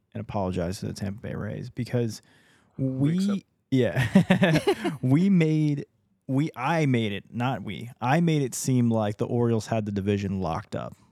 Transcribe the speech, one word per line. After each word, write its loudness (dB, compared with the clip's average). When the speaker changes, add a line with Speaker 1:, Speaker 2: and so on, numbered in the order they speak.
Speaker 1:
and -8
apologize -4
to -6
the -6
Tampa -8
Bay -10
Rays -8
because -4
Speaker 2:
We 0
accept. 0
Speaker 1:
we, -4
yeah, 2
<laughs> -16
we 4
made, 2
we, 0
I 0
made 2
it, -6
not -2
we, -10
I 2
made 2
it -4
seem 2
like 0
the -2
Orioles 0
had -2
the -6
division -2
locked -6
up. -10